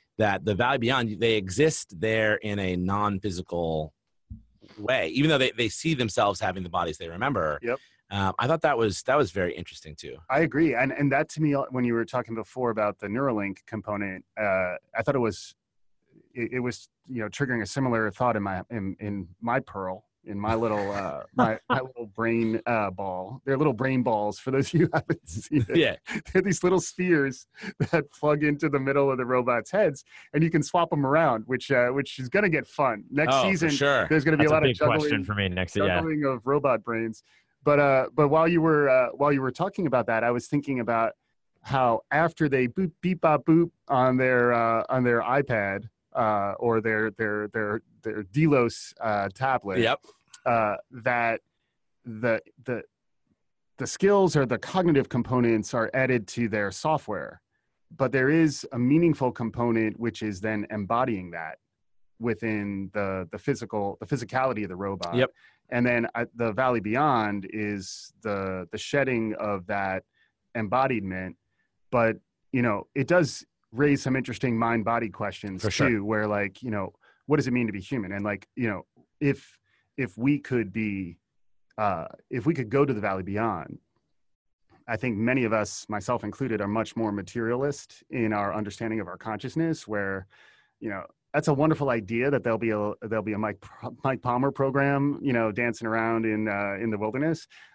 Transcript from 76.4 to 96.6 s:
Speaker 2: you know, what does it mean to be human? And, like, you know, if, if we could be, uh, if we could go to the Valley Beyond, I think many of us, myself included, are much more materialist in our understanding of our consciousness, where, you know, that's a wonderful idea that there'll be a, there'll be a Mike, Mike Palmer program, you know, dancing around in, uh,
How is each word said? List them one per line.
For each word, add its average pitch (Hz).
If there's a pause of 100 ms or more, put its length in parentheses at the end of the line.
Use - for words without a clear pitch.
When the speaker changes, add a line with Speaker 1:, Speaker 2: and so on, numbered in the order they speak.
Speaker 2:
you 123
know, 98 (340)
what 147
does 131
it 127
mean 123
to 104
be 98
human? 98
And, 101
like, 101
you 120
know, 95 (380)
if, - (380)
if 123
we 139
could 117
be, 98 (600)
uh, 95 (240)
if 117
we 170
could 127
go 139
to 139
the 107
Valley 95
Beyond, 98 (1080)
I 113
think 117
many 123
of 107
us, -
myself 107
included, 107
are 101
much 110
more 110
materialist 120
in 113
our 101
understanding 107
of 92
our 90
consciousness, 143
where, 98 (540)
you 110
know, 95 (280)
that's 156
a 147
wonderful 147
idea 117
that 139
there'll 113
be 113
a, 104 (100)
there'll 110
be 107
a 101
Mike, 104 (400)
Mike 131
Palmer 127
program, 139
you 135
know, 113
dancing 117
around 113
in, 107
uh, 101